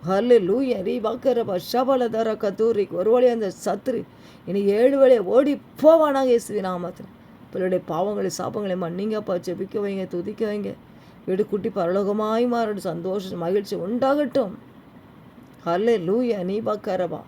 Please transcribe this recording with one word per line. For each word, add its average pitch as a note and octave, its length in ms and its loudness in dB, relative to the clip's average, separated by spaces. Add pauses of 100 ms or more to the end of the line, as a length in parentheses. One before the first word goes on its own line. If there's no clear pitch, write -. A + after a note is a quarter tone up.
ஹல்லேலூயா. A3 760 2
ரீ A#3 180 -2
வாக்கரபா A3+ 580 -2 (140)
ஷபலதர A#3 640 0
கதூரி. G#3 540 0
ஒரு F#3 200 0
வழி B3 160 6
அந்த A3+ 240 0 (140)
சத்துரு G3+ 380 -4 (420)
இனி G3+ 180 -2
ஏழு A3+ 340 4
வழியை C4 220 8
ஓடி B3 400 4 (240)
போவானாக D4+ 400 6
இயேசுவின் A3+ 420 0
நாமத்தில். F3+ 440 -8 (440)
பிள்ளையுடைய F#3 340 0
பாவங்களை F#3+ 500 -2
சாபங்களை G3+ 400 -4
மன்னிங்கப்பா. F#3+ 680 -4
ஜெபிக்க F#3+ 300 -6
வைங்க, G3 320 -4
துதிக்க G#3 460 -6
வைங்க. G3+ 200 -6 (520)
வீடு F#3+ 200 -2
குட்டி G#3 240 -4
பரலோகமாய் G#3 800 0
மாறட்டும். A3+ 300 -2
சந்தோஷம், F#3 640 -6
மகிழ்ச்சி G3 360 -2
உண்டாகட்டும். B3 760 -2 (1120)
ஹல்லேலூயா. G3+ 800 0
நீ G3 180 -4
பாக்கரபா. F#3 680 -4